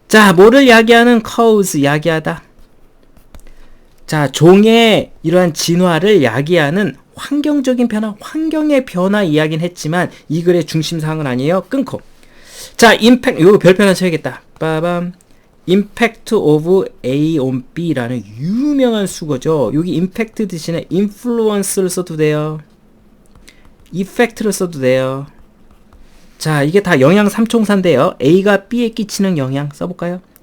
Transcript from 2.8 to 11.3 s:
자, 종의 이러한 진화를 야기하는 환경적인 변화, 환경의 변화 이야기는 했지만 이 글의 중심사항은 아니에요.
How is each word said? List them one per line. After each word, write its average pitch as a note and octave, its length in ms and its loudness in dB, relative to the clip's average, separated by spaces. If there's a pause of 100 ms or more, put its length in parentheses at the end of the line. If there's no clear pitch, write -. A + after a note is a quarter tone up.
자, D3 240 -2
종의 G#3 840 4 (100)
이러한 F3 300 2
진화를 F3 680 2
야기하는 D3 760 0 (180)
환경적인 C#4 720 -2
변화, G#3+ 320 -6
환경의 D#4 640 -2
변화 G3 380 -2
이야기는 D#3 400 -2
했지만 F3 480 -4 (160)
이 E3 160 -4
글의 F3 220 0
중심사항은 D#3 640 -6
아니에요. C#3+ 420 -4